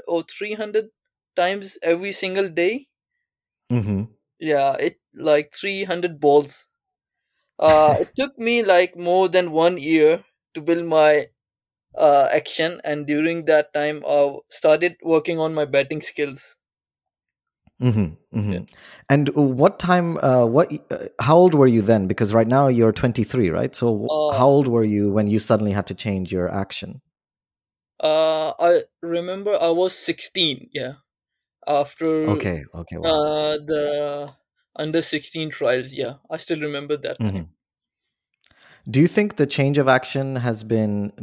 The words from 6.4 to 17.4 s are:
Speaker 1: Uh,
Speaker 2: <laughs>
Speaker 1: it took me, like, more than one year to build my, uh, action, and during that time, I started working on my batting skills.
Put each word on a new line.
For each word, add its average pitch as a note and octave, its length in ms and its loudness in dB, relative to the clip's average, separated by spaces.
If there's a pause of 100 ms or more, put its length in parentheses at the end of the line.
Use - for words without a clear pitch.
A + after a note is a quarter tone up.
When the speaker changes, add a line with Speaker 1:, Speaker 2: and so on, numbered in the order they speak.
Speaker 1:
Uh, D#3 360 6
Speaker 2:
<laughs> - 40 -2
Speaker 1:
it - 160 -6
took C4+ 240 -6
me, A#3 240 0
like, F3+ 340 4
more F3 320 2
than F3 220 0
one E3+ 260 2
year D#3 480 2 (300)
to D#3+ 60 -12
build E3+ 240 -2
my, D3+ 440 4 (680)
uh, C#3+ 360 6
action, D#3+ 500 -4
and D3 240 -6
during D#3 380 -2
that D3+ 280 2
time, D3+ 340 -4
I C#3+ 300 2 (120)
started E3 540 2
working E3 360 0
on D#3+ 160 -2
my D3+ 100 0
batting C#3 360 -2
skills. - 560 -10 (1200)